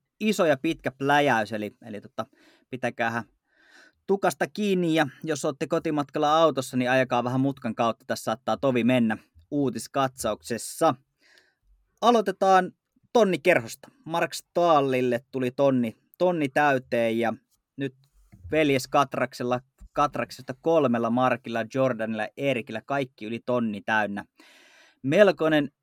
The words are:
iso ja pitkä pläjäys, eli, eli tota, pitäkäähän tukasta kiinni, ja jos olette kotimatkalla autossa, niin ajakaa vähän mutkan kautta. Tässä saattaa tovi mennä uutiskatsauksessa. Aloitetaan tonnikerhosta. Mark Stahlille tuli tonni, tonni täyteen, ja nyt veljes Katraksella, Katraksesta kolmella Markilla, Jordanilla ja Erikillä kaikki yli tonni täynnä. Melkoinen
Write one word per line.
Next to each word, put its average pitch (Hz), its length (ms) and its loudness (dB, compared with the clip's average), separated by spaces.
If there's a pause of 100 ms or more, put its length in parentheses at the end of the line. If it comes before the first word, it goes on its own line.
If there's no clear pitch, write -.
(200)
iso 208 260 0
ja 147 120 2
pitkä 160 340 -6
pläjäys, 135 640 2
eli, 104 320 -8
eli 104 160 -14
tota, 110 240 -10 (440)
pitäkäähän 117 540 -4 (840)
tukasta 190 400 0
kiinni, 185 480 0
ja 156 120 2 (160)
jos 156 220 -4
olette 151 220 -4
kotimatkalla 151 720 0
autossa, 135 400 2
niin 123 140 0
ajakaa 127 320 2
vähän 127 160 -2
mutkan 135 360 -4
kautta. 117 300 0
Tässä - 180 -6
saattaa 110 340 -2
tovi 123 260 2
mennä 117 340 2 (340)
uutiskatsauksessa. 131 1400 -2 (1080)
Aloitetaan 190 680 2 (420)
tonnikerhosta. 175 800 2 (140)
Mark 165 280 -4
Stahlille 135 1000 2
tuli 131 200 -4
tonni, 127 460 0 (200)
tonni 175 320 0
täyteen, 131 720 0
ja 113 140 0 (440)
nyt 139 180 -8 (560)
veljes 147 360 0
Katraksella, 127 720 -2 (340)
Katraksesta 135 680 -4
kolmella 127 480 2
Markilla, 117 640 -2
Jordanilla 113 500 -2
ja - 140 -6
Erikillä 123 480 -4
kaikki 139 400 -6
yli 113 200 -8
tonni 113 360 -4
täynnä. 104 440 -4 (800)
Melkoinen 156 680 2 (120)